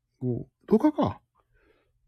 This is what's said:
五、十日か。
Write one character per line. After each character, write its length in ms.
五、 280
十 80
日 140
か。 300